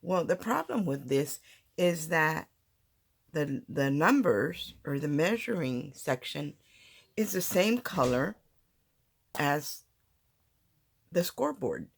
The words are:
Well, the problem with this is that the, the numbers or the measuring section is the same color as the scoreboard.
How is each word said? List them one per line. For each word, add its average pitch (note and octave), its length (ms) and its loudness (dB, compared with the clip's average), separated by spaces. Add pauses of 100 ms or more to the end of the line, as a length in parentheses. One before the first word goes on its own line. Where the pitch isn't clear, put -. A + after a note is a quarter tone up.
Well, F3+ 220 0
the F3+ 120 2
problem A#3+ 500 -2
with C#3 240 -2
this C#3 300 0 (380)
is E3+ 320 2
that D#3+ 380 2 (840)
the, D3 380 -2
the C#3 220 0
numbers E3 840 2 (120)
or C#3+ 140 -4
the D3 80 -4
measuring D3 840 -2
section C#3+ 600 -6 (640)
is G#3+ 160 0
the F#3+ 100 -2
same G#3 380 2
color C3+ 560 0 (1000)
as D3 460 0 (1300)
the F3 120 2
scoreboard. A#3+ 640 -4 (100)